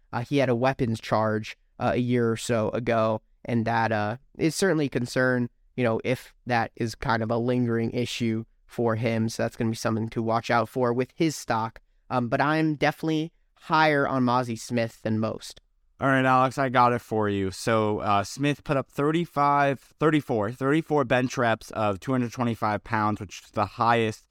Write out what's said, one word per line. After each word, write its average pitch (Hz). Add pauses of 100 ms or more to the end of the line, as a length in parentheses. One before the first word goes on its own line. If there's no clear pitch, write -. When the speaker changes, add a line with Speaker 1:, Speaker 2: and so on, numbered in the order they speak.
(140)
Speaker 1:
Uh, 117
he 143
had 131
a 120
weapons 120
charge, 110 (220)
uh, 117
a 113
year 120
or 113
so 107
ago, 113 (220)
and 117
that, 113
uh, 107 (200)
is 156
certainly 160
a 131
concern, 123 (260)
you 127
know, 113
if - (120)
that 117
is 117
kind 117
of 110
a 117
lingering 117
issue 113 (200)
for 117
him. 113
So 113
that's 117
gonna 113
be 113
something 113
to 120
watch 113
out 117
for 123
with 123
his 160
stock. 110 (280)
Um, 123
but 131
I'm 156
definitely 156 (220)
higher 156
on 127
Mazi 120
Smith 117
than 110
most. - (400)
Speaker 2:
All 135
right, 131
Alex, 131
I 135
got 123
it 117
for 107
you. 98
So, 107
uh, 101
Smith 139
put 147
up 131
thirty-five, 143 (180)
thirty-four, 135
thirty-four 143
bench 127
reps 113
of 104
two 131
hundred 123
twenty-five 113
pounds, 107
which 92
is -
the 104
highest, 113